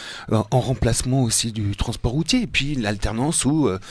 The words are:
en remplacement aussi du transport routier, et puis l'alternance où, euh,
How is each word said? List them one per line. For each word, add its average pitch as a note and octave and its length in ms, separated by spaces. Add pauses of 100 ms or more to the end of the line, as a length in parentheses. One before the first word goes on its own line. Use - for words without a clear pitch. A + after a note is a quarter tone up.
(300)
en A2 300
remplacement B2 640
aussi A2+ 280
du G#2 240
transport - 360
routier, D#3+ 320
et D#3+ 40
puis C#3+ 280
l'alternance A2 720
où, D3 220
euh, F#2+ 120 (120)